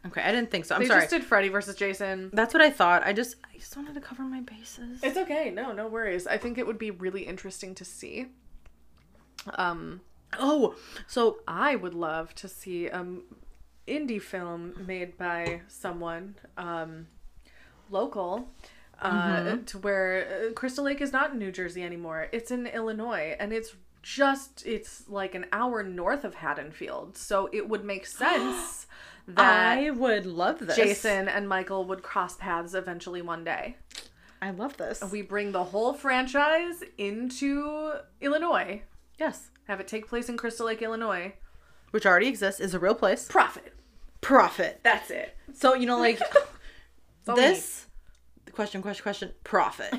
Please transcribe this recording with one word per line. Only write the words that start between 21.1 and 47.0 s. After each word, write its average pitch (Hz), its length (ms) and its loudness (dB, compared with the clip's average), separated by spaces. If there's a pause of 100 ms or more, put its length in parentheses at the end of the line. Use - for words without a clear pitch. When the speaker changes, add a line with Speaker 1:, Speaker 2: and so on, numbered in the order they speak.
Speaker 2:
not 285 180 2
in 247 80 -6
New 190 120 -4
Jersey 180 300 -6
anymore. 170 520 -6
It's 233 180 -6
in 247 160 -4
Illinois, 220 720 -4
and 208 140 -4
it's 226 200 -6 (300)
just, - 640 2
it's, - 420 -6
like, 190 260 -6
an 180 200 -8
hour 226 280 0
north 190 440 -2
of 185 100 -8
Haddonfield. 151 800 -8
So 196 380 0
it 208 160 -4
would 202 160 -2
make 196 200 -6
Speaker 1:
<gasps> - 0 -
Speaker 2:
sense 254 800 0 (420)
that 185 500 8
Speaker 1:
I 294 140 2
would 233 340 2
love 185 340 0
this. 180 160 0
Speaker 2:
Jason 202 540 4
and 202 180 0
Michael 190 380 0
would 185 180 -6
cross 180 320 -2
paths 175 380 -4
eventually 180 480 -6
one 165 240 -6
day. 165 320 -4 (640)
Speaker 1:
I 196 100 -4
love 226 240 -6
this. - 340 -6
Speaker 2:
We 208 120 -6
bring 202 320 -4
the 180 100 0
whole 190 300 0
franchise 294 880 2 (140)
into 277 960 -4 (260)
Illinois. 277 600 0 (360)
Speaker 1:
Yes. - 340 -4 (160)
Speaker 2:
Have 196 140 -4
it 196 80 -8
take 220 180 -6
place 240 220 -4
in 233 80 -6
Crystal 226 300 -4
Lake, 220 140 -2
Illinois. 220 520 -4 (580)
Speaker 1:
Which 220 140 0
already 190 240 8
exists, 202 320 0
is 190 120 -2
a 180 60 0
real 196 160 6
place. 220 320 2
Speaker 2:
Profit. - 460 4 (480)
Speaker 1:
Profit. 185 600 6
Speaker 2:
That's - 300 4
it. - 240 -8 (180)
Speaker 1:
So, 262 200 6
you 247 120 2
know, 240 140 4
like, 226 200 6
Speaker 2:
<laughs> - 0 -
That's - 180 6 (880)